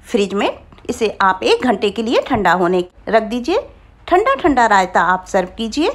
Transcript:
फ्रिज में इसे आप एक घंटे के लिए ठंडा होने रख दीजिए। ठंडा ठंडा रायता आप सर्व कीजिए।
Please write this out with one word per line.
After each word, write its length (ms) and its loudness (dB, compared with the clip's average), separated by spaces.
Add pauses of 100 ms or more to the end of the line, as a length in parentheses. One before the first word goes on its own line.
फ्रिज 300 -2
में 240 -2 (320)
इसे 180 -4 (140)
आप 220 0
एक 200 2
घंटे 260 0
के 140 -6
लिए 180 0
ठंडा 320 0
होने 300 0 (260)
रख 140 2
दीजिए। 360 -4 (480)
ठंडा 280 2
ठंडा 300 2
रायता 380 2
आप 220 0
सर्व 320 -2
कीजिए। 380 -2